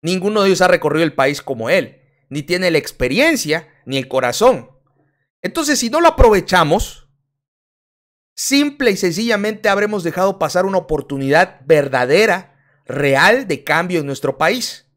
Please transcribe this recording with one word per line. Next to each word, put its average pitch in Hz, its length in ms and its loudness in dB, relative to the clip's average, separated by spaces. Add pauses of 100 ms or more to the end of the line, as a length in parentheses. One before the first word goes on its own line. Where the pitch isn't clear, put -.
Ninguno 185 400 -2
de 190 80 4
ellos 185 120 2
ha 185 60 4
recorrido 156 360 2
el 151 120 -2
país 139 260 0
como 117 280 -8
él, 160 340 -2 (260)
ni 143 140 -8
tiene 180 260 -2
la 160 80 0
experiencia, 156 880 -2 (180)
ni 135 120 -4
el 131 100 -4
corazón. 131 600 0 (720)
Entonces, 294 380 -4
si 233 100 -4
no 302 120 0
lo 339 80 6
aprovechamos, 180 1000 2 (1300)
simple 277 560 0
y 190 60 -2
sencillamente 208 720 -2
habremos 202 340 -2
dejado 185 340 -2
pasar 180 300 0
una 190 100 -2
oportunidad 143 880 -2
verdadera, 147 920 2 (280)
real, 143 640 2
de 156 160 -6
cambio 170 380 -2
en 143 40 -6
nuestro - 320 -6
país. - 600 -4